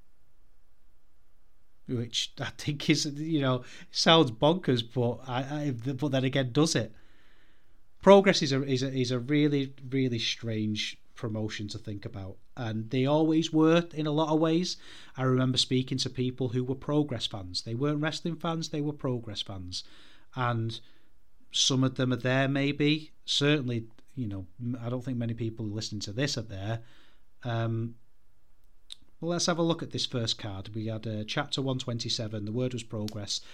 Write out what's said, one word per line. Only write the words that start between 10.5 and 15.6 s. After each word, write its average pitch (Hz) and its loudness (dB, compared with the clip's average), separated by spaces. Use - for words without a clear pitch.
promotion 107 -4
to 107 -8
think 104 -8
about, 95 -8
and 110 -4
they 131 4
always 156 4
were 160 6
in 151 -2
a 151 0
lot 156 2
of 156 6
ways. 165 2
I 131 -2
remember 127 4
speaking 131 2